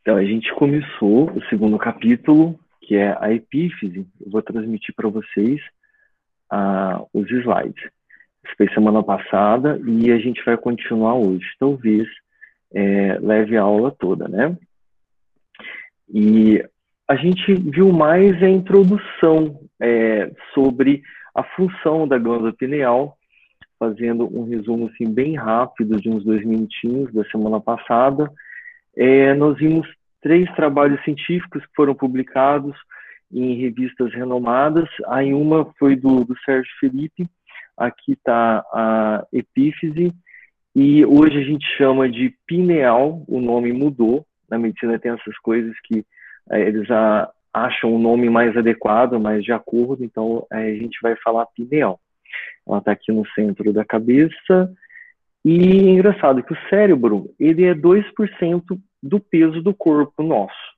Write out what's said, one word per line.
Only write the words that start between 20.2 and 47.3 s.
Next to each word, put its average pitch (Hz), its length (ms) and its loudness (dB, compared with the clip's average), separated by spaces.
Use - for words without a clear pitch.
sobre 135 500 2
a 120 80 -4
função 160 640 -2
da 131 120 0
glândula 113 340 -2
pineal, 131 640 -2
fazendo 117 460 -4
um 120 60 -8
resumo, 117 420 -6
assim, 110 260 -6
bem 135 220 -2
rápido 113 680 -4
de 101 80 -6
uns 110 160 -4
dois 107 200 0
minutinhos 117 680 -4
da 107 120 -2
semana 107 360 -4
passada. 131 680 0
É, 135 380 4
nós 143 240 2
vimos 156 280 0
três 175 320 2
trabalhos 143 500 2
científicos 156 640 -6
que - 80 -20
foram 139 200 2
publicados 135 840 -2
em 127 240 -4
revistas 123 580 -4
renomadas. 127 720 -2
Aí 135 280 -2
uma 151 320 2
foi 139 180 4
do, 131 280 2
do 123 200 -8
Sérgio 131 340 -2
Felipe, 143 500 -4
aqui - 400 -6
tá 117 560 0
a 110 600 -2
epífise, 156 840 -2
e 143 300 6
hoje 147 320 6
a 139 80 -2
gente 143 220 -4
chama 135 320 2
de 120 260 -4
pineal, 156 800 0
o 127 140 -4
nome 120 320 -2
mudou. 127 520 0
Na 113 100 -4
medicina 113 400 -4
tem 117 140 -6
essas 110 260 -12
coisas 113 440 -4
que, 110 240 -6
é, 107 100 0
eles 107 300 -2
a-, 107 400 2